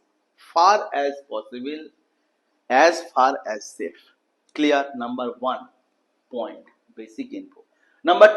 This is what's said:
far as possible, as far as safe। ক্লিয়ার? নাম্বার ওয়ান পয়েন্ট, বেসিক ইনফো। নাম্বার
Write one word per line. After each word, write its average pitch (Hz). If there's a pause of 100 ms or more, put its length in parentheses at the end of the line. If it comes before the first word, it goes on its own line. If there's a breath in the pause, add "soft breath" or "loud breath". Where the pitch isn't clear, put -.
(520)
far 185 (280)
as 139 (180)
possible, 123 (840)
as 156 (180)
far 131 (200)
as 104 (160)
safe। - (520)
ক্লিয়ার? 147 (180)
নাম্বার 123 (140)
ওয়ান 123 (720)
পয়েন্ট, 107 (320)
বেসিক 113 (100)
ইনফো। - (440)
নাম্বার 214